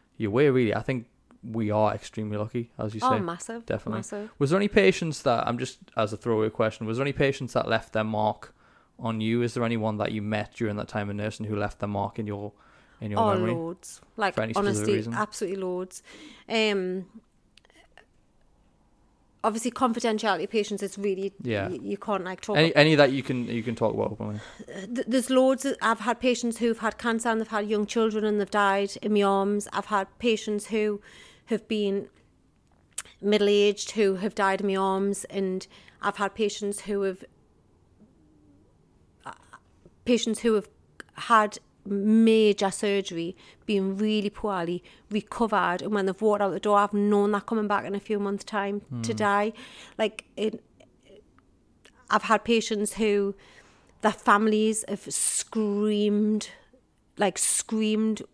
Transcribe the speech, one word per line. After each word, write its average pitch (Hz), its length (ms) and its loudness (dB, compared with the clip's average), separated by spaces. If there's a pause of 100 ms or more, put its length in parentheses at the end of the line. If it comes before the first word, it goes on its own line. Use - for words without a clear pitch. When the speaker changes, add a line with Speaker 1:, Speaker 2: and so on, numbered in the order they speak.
(180)
Speaker 1:
your 110 140 -2
way. 139 180 6
Really, 120 240 4
I 107 80 -2
think 127 240 -4 (380)
we 110 260 -2
are 107 240 2
extremely 107 440 -8
lucky, 117 400 -6
as 110 160 -6
you 107 100 -8
Speaker 2:
Oh, 262 80 4
Speaker 1:
say. - 80 0
Speaker 2:
massive, 190 460 -10
Speaker 1:
Definitely. 220 320 -4
Speaker 2:
massive. 208 320 -10 (100)
Speaker 1:
Was 143 100 2
there 180 80 4
any 202 80 2
patients 190 560 2
that, 117 240 2
I'm 120 120 -2
just, 127 200 -8 (180)
as 110 160 0
a 107 40 -6
throwaway 110 340 0
question, 110 380 -2
was 113 80 -4
there 131 80 -2
any 143 80 -2
patients 135 400 -2
that 113 160 0
left 110 240 -2
their 110 100 0
mark 107 500 -2 (460)
on 113 220 -4
you? 113 220 2
Is 120 120 -2
there 123 80 -2
anyone 110 360 0
that 104 120 0
you 107 120 -4
met 104 320 -4
during 110 220 -2
that 104 120 -6
time 104 220 -4
in 101 80 -6
nursing 107 280 -6
who 107 80 -4
left 101 260 -4
their 104 80 -4
mark 101 300 -4
in 107 80 -6
your, 101 260 -8 (480)
in 110 120 -8
your 104 80 0
Speaker 2:
Oh, 214 140 2
Speaker 1:
memory? - 180 0
Speaker 2:
loads. 170 480 -10 (160)
Like, 202 180 -2
Speaker 1:
For - 60 -2
any 113 140 -2
specific 202 220 0
Speaker 2:
honestly, 202 180 0
Speaker 1:
reason? 110 200 -2
Speaker 2:
absolutely 196 480 -4
loads. 185 400 -8 (460)
Um, 196 560 0 (2500)
obviously, 226 280 -2
confidentiality 220 720 0
of 202 60 -6
patients 202 320 -2
is 196 140 -8
really, 196 360 -4 (100)
Speaker 1:
Yeah. 104 260 -2
Speaker 2:
y-, - 140 -6
you 202 160 -6
can't, 190 260 -4
like, 185 160 -10
talk - 160 -4
Speaker 1:
Any, 160 120 6
Speaker 2:
ab- - 80 2
Speaker 1:
any 156 180 8
that 143 180 8
you 135 100 -2
can, 123 240 -4
you 113 160 -4
can 117 120 -4
talk 113 200 0
about 107 180 -2
openly? 107 280 -8 (220)
Speaker 2:
Uh, - 320 -12
th-, 262 120 -4
there's 240 240 0
loads. 262 360 4
Of, 269 160 -2
I've 226 180 2
had 226 200 -2
patients 233 380 0
who've 226 200 0
had 220 200 -4
cancer 226 300 -2
and 220 120 0
they've 220 80 -6
had 208 200 -4
young 208 180 0
children 220 380 0
and 208 160 2
they've 196 100 -4
died 202 420 2 (100)
in 214 100 0
my 202 100 4
arms. 196 500 2
I've 202 140 -4
had 196 200 0 (120)
patients 214 500 -2
who 214 320 -2 (460)
have 226 220 -4
been 202 400 0 (1120)
middle-aged 202 720 4
who 202 240 2
have 196 180 -4
died 196 280 2
in 208 40 0
my 196 100 0
arms, 196 480 0
and 185 420 -4 (360)
I've 202 140 -4
had 202 180 -4
patients 208 480 -4
who 202 200 -4
have, 190 220 -4 (2000)
uh, - 60 -14 (720)
patients 226 360 2
who 226 140 2
have 196 140 0 (460)
had 214 440 4 (280)
major 214 840 4
surgery, 190 640 -4 (300)
been 196 300 0
really 214 340 0
poorly, 180 520 -4 (280)
recovered, 202 720 0
and 214 100 -4
when 202 140 2
they've 190 140 -2
walked 208 220 4
out 196 80 2
the 170 100 -4
door, 208 180 4
I've 202 160 4
known 208 380 4
they're 202 100 0
coming 214 260 -2
back 202 160 0
in 180 100 -6
a 202 60 -6
few 208 180 -2
months' 202 260 -4
time 202 360 -4 (220)
to 226 100 -2
Speaker 1:
Hmm. 214 40 -6
Speaker 2:
die. 208 360 2 (460)
Like, 214 260 -2 (120)
it, 208 260 -4 (1500)
I've 202 140 2
had 214 200 2
patients 220 500 0
who 202 400 0 (680)
their 208 120 2
families 214 760 4
have 202 120 -6 (120)
screamed, 208 1400 0 (680)
like, 196 200 0
screamed 220 840 0 (120)